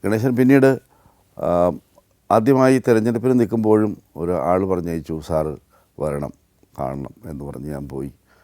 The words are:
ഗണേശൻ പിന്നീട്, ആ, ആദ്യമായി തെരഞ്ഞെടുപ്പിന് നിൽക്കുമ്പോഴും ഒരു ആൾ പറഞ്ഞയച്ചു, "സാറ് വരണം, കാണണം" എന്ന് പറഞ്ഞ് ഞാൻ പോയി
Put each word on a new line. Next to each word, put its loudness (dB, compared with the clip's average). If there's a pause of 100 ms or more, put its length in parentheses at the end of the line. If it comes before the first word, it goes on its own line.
ഗണേശൻ 0
പിന്നീട്, 4 (600)
ആ, 0 (540)
ആദ്യമായി 4
തെരഞ്ഞെടുപ്പിന് 0
നിൽക്കുമ്പോഴും 2 (180)
ഒരു -4
ആൾ 0
പറഞ്ഞയച്ചു, -6
"സാറ് -4 (420)
വരണം, -6 (460)
കാണണം" -10
എന്ന് -12
പറഞ്ഞ് -12
ഞാൻ -10
പോയി -10 (300)